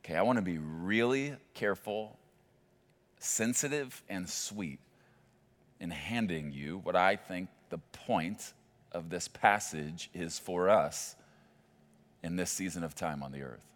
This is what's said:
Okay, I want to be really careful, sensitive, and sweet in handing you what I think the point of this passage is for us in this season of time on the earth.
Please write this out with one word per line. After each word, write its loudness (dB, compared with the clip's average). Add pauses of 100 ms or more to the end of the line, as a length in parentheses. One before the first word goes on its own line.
Okay, -4
I 4
want 6
to 2
be 0
really 2 (160)
careful, -2 (1000)
sensitive, 0
and -4
sweet -4 (1000)
in -6
handing -2
you -6
what 0
I 8
think -8 (180)
the -6
point -4 (360)
of -6
this -4
passage 2
is -4
for 2
us 4 (1080)
in -2
this 0
season -4
of -6
time -4
on -8
the -10
earth. -10 (160)